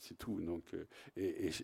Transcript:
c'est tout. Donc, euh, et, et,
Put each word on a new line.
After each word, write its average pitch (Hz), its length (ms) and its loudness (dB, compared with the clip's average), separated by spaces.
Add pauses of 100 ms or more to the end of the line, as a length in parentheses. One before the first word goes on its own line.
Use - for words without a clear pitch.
c'est - 180 -10
tout. 95 220 0
Donc, 85 220 0 (120)
euh, 82 100 -2 (320)
et, 92 300 4
et, 80 40 6 (140)